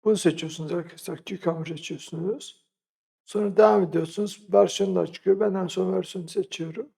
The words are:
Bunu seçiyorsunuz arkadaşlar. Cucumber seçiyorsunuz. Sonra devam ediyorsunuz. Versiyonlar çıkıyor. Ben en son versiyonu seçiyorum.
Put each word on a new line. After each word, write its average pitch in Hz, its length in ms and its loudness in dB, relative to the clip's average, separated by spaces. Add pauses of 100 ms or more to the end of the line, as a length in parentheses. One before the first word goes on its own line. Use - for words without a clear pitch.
Bunu 214 140 4
seçiyorsunuz 160 560 -2
arkadaşlar. 165 520 -10
Cucumber 165 400 -4
seçiyorsunuz. 165 1040 -10 (560)
Sonra 208 320 -2
devam 214 260 8
ediyorsunuz. 175 680 -4
Versiyonlar 190 600 4
çıkıyor. 196 260 2
Ben 208 140 0
en 190 140 -2
son 185 260 -2
versiyonu 185 340 -6
seçiyorum. 185 720 -8